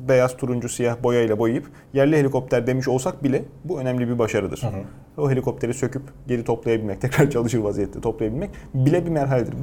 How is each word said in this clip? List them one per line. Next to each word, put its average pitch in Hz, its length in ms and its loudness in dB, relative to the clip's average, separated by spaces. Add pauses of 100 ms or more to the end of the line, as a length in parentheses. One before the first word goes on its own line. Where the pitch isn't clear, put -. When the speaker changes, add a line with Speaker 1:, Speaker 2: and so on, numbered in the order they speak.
Speaker 1:
beyaz, 127 280 4
turuncu, 120 320 -2
siyah 117 340 -2
boyayla 117 360 4
boyayıp 120 260 0 (280)
yerli 139 240 4
helikopter 131 500 2
demiş 127 200 0
olsak 131 360 -2
bile 135 200 0 (200)
bu 156 160 -4
önemli 127 280 -2
bir 120 120 0
başarıdır. 104 440 0
Speaker 2:
Hı 113 40 -2
hı. 98 540 -10
Speaker 1:
O 143 100 2
helikopteri 127 420 -2
söküp 131 280 -4 (260)
geri 123 160 -2
toplayabilmek, 110 580 -2
<laughs> - 0 -
tekrar 139 280 4
çalışır 120 300 0
vaziyette 101 420 -2
toplayabilmek 117 480 -4 (240)
bile 147 320 2
bir 170 60 -4
merhaledir. 135 520 0